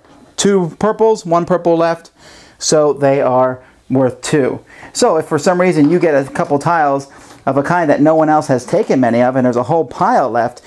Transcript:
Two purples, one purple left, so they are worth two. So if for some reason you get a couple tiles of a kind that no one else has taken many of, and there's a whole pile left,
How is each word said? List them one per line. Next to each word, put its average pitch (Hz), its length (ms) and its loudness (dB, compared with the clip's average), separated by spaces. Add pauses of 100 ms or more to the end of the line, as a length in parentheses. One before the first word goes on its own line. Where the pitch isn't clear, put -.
(360)
Two 190 420 0
purples, 214 480 -2
one 170 180 0
purple 170 320 0
left, 165 340 -2 (480)
so 151 360 2
they 139 260 0
are 127 420 0 (280)
worth 127 320 0
two. 131 420 -2 (300)
So 202 240 2
if 156 80 -4
for 160 120 -2
some 180 220 0
reason 156 300 2
you 175 80 2
get 165 160 0
a 135 160 0
couple 147 280 -2
tiles 143 500 -2 (360)
of 135 120 -2
a 143 60 0
kind 170 280 0
that 135 100 2
no 156 140 4
one 156 140 2
else 151 180 0
has 127 180 -2
taken 190 360 0
many 117 200 2
of, 127 160 0
and 127 80 0
there's 123 120 0
a 123 80 0
whole 160 200 0
pile 175 460 0
left, 117 360 -4